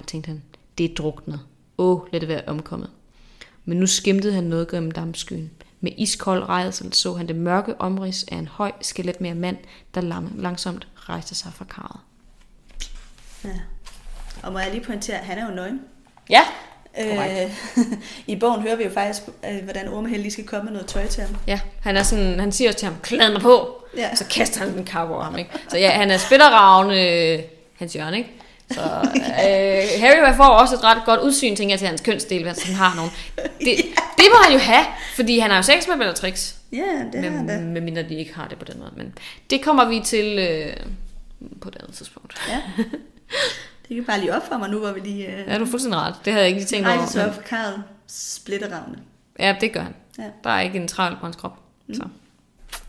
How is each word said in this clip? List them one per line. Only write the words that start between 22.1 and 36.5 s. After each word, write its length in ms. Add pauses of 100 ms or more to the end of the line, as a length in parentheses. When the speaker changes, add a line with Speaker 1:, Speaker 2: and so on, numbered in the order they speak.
Speaker 1:
han 120
siger 180
også 100
til 80
ham, 160
"Klæd 280
mig 100
på!" 420 (140)
Speaker 2:
Ja. 180
Speaker 1:
Så 100
kaster 340
han 140
den 120
kappe 280
over 100
ham, 140
ikke? 120 (200)
Så 80
ja, 140
han 200
er 60
spætterravende, 840
øh, 420 (320)
Hans 200
Jørgen, 180
ikke? 160 (420)
Så, 100
Speaker 2:
<laughs> 640
Speaker 1:
øh, 540
Harry 340
får 80
også 320
et 80
ret 220
godt 160
udsyn, 340
tænker 180
jeg, 60
til 80
hans 140
kønsdel, 420
hvis 200
han 120
har 200
nogen. 160 (480)
Det, 80
Speaker 2:
<laughs> 0
Ja. 60 (440)
Speaker 1:
det 140
må 120
han 100
jo 60
have, 260 (300)
fordi 240
han 100
har 80
jo 60
sex 240
med 100
Bellatrix. 560 (180)